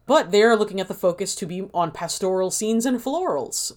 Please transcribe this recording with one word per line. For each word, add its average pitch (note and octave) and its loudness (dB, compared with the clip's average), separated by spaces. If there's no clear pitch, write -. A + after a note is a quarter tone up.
But C#4+ 4
they G#3 6
are A3+ 6
looking G3 -2
at F#3 -6
the F#3+ -8
focus F3+ 0
to F#3+ -8
be F3+ -8
on E3+ 0
pastoral F#3 -2
scenes A3+ 0
and B3+ 0
florals, C4+ -4